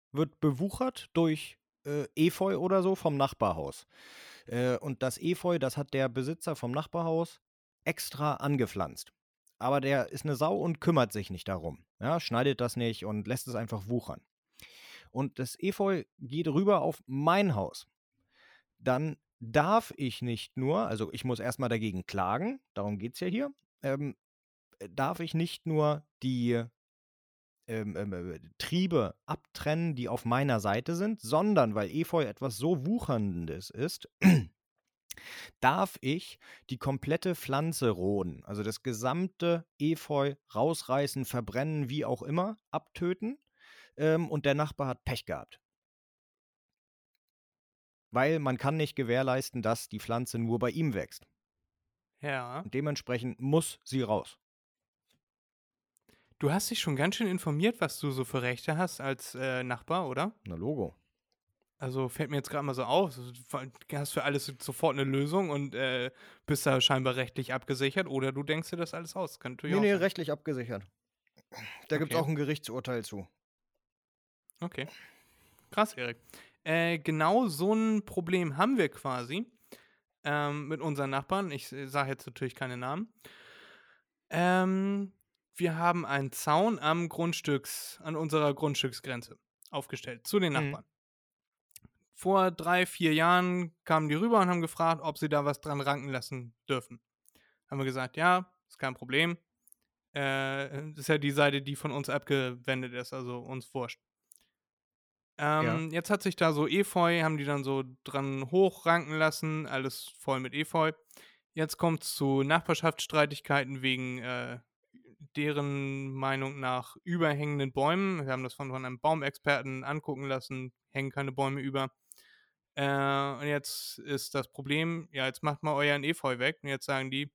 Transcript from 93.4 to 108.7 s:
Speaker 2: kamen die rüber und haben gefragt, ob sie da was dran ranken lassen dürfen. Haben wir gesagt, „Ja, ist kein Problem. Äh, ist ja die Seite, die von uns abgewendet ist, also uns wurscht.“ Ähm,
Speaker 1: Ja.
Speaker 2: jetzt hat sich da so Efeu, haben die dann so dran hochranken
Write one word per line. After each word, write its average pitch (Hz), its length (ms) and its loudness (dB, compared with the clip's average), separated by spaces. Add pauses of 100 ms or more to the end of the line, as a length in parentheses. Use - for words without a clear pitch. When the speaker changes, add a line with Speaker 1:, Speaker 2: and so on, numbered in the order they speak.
Speaker 2:
kamen 156 240 2
die 147 60 2
rüber 220 260 6
und 185 80 6
haben 175 120 2
gefragt, 165 420 2
ob 156 160 -4
sie 156 100 0
da 147 160 4
was 143 160 0
dran 143 200 -4
ranken 139 300 0
lassen 123 440 -6 (140)
dürfen. 123 320 -4 (680)
Haben 143 100 -6
wir 139 80 0
gesagt, 127 300 -4
„Ja, 180 360 4 (160)
ist - 100 -20
kein 131 160 -4
Problem. 151 420 0 (800)
Äh, 139 760 -2
ist 151 160 -10
ja 156 100 4
die 143 140 0
Seite, 143 300 4
die 139 140 -6
von 151 160 -6
uns 139 180 -4
abgewendet 127 840 -2
ist, 123 180 -8
also 123 280 -8
uns 131 340 -12
wurscht.“ 120 260 -6 (1400)
Ähm, 151 260 2
Speaker 1:
Ja. 160 140 2 (120)
Speaker 2:
jetzt 170 200 -2
hat 202 120 2
sich 190 140 -2
da 165 160 4
so 151 160 2
Efeu, 170 540 4
haben 160 160 2
die 143 60 -2
dann 139 200 -2
so 135 180 0 (220)
dran 135 460 -4
hochranken 170 680 4